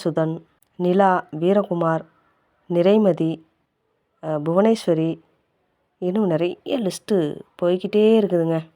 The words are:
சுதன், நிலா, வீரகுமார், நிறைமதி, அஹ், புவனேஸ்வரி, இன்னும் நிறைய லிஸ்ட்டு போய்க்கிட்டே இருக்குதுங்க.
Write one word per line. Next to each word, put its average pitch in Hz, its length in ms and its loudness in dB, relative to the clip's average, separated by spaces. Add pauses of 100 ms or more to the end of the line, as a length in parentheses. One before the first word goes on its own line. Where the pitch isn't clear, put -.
சுதன், 160 380 -2 (340)
நிலா, 180 560 2
வீரகுமார், 170 720 -2 (600)
நிறைமதி, 170 800 2 (760)
அஹ், 156 220 -6
புவனேஸ்வரி, 165 760 0 (800)
இன்னும் 190 300 -2
நிறைய 175 520 -2
லிஸ்ட்டு 175 600 -2 (220)
போய்க்கிட்டே 208 580 2
இருக்குதுங்க. 165 560 0